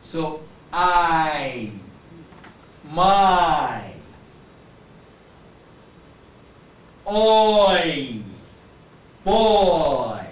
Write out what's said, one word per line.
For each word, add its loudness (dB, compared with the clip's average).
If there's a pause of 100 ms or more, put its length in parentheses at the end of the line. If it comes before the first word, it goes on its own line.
So, -8 (320)
I, -2 (1200)
my, 2 (3250)
oi, 2 (1000)
boy. 0